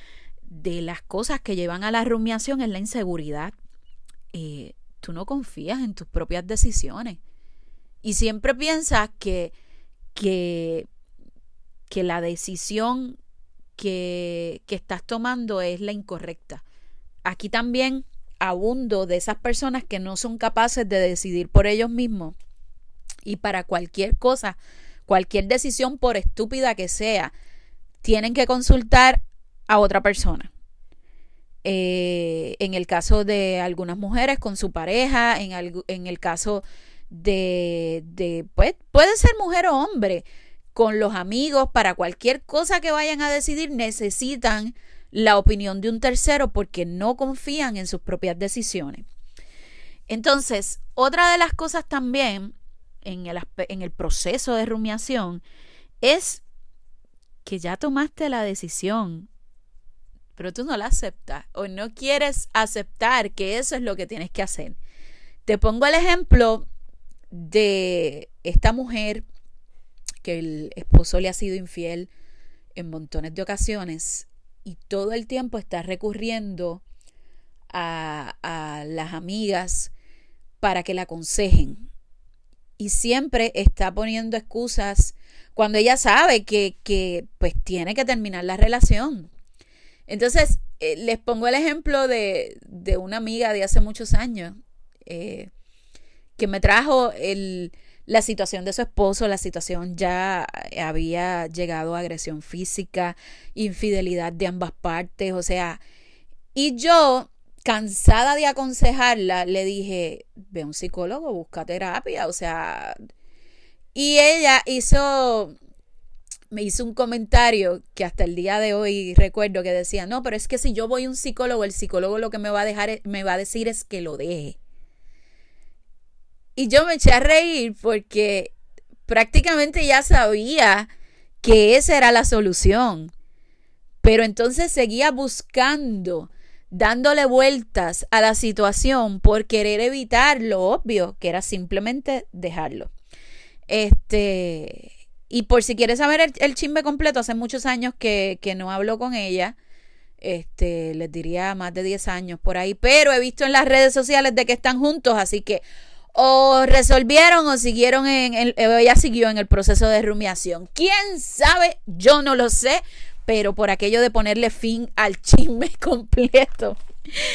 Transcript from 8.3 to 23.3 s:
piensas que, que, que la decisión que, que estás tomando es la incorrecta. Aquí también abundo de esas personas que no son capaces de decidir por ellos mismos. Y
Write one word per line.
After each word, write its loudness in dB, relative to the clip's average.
piensas -2
que, -6
que, -4
que -6
la -4
decisión -6
que, -8
que -8
estás -10
tomando -6
es -6
la -8
incorrecta. -14
Aquí -8
también -2
abundo -2
de 0
esas -6
personas -4
que -8
no -10
son -8
capaces 0
de 0
decidir -2
por 8
ellos 0
mismos. -6
Y -8